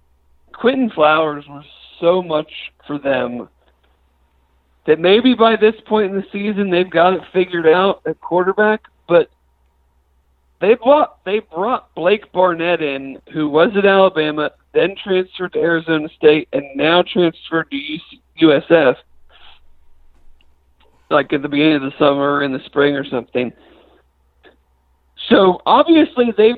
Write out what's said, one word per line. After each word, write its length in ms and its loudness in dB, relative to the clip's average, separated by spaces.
Quentin 380 -2
Flowers 580 0
was 160 -20
so 200 2
much 300 -6
for 140 -8
them 500 -4
that 120 2
maybe 360 4
by 200 2
this 220 2
point 240 -2
in 60 -8
the 160 -6
season 380 -4
they've 200 0
got 220 4
it 100 -4
figured 360 0
out 380 2
at 140 -8
quarterback, 600 -2
but 220 2
they 140 2
brought, 500 0
they 160 -4
brought 540 -8
Blake 380 -2
Barnett 500 -2
in, 380 -8
who 160 -4
was 280 2
at 100 0
Alabama, 640 0
then 240 0
transferred 560 -6
to 80 -4
Arizona 560 -2
State, 360 4
and 120 -4
now 260 2
transferred 680 -4
to 60 -8
U 220 -10
C, 100 -20
U 160 4
S 180 0
F, 260 4
like, 220 -2
at 100 -4
the 60 -10
beginning 280 0
of 60 -4
the 160 -8
summer, 440 0
in 100 -4
the 120 -8
spring 320 0
or 80 -8
something. 480 -8
So, 380 4
obviously, 720 2
they 220 4